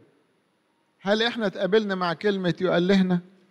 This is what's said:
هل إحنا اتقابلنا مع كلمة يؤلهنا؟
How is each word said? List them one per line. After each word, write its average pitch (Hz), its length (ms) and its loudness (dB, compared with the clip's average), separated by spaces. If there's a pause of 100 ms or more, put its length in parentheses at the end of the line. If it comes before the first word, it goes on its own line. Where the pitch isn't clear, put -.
(1000)
هل 214 220 0
إحنا 233 240 -2
اتقابلنا 196 480 0
مع 180 200 -2
كلمة 190 460 -2
يؤلهنا؟ 180 600 2 (300)